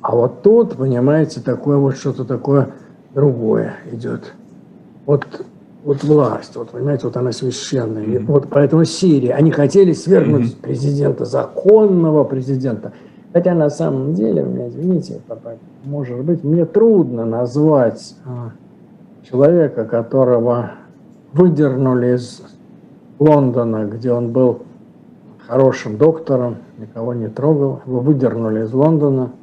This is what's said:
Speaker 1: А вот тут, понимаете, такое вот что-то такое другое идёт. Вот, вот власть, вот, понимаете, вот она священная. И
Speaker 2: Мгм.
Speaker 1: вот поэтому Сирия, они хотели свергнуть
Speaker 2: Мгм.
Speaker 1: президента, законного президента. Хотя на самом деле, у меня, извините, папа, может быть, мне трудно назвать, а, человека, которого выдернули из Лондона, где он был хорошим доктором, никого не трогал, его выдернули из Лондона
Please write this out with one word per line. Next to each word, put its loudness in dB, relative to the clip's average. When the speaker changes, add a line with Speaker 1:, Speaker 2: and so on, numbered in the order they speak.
Speaker 1:
А -2
вот 0
тут, 4
понимаете, 0
такое -2
вот 0
что-то -6
такое 0
другое 0
идёт. -12
Вот, -2
вот -2
власть, 2
вот, -12
понимаете, -4
вот -8
она -2
священная. -6
И -2
Speaker 2:
Мгм. -4
Speaker 1:
вот 0
поэтому 2
Сирия, 2
они 2
хотели 4
свергнуть 2
Speaker 2:
Мгм. -8
Speaker 1:
президента, -2
законного 2
президента. -4
Хотя 2
на 2
самом -4
деле, 0
у -4
меня, -6
извините, -4
папа, -14
может -8
быть, -2
мне 2
трудно 2
назвать, 0
а, -12
человека, 2
которого 0
выдернули 2
из -10
Лондона, 2
где -6
он -2
был 2
хорошим 0
доктором, 0
никого -10
не -6
трогал, -2
его -2
выдернули 0
из -8
Лондона 0